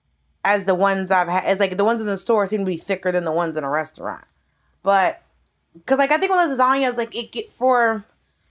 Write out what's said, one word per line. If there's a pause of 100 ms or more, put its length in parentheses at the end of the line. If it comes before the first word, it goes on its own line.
(460)
as
the
ones
I've
had."
It's
like
the
ones
in
the
store
seem
to
be
thicker
than
the
ones
in
a
restaurant. (580)
But, (640)
'cause,
like,
I
think
with
lasagna
is,
like,
it
get,
for (440)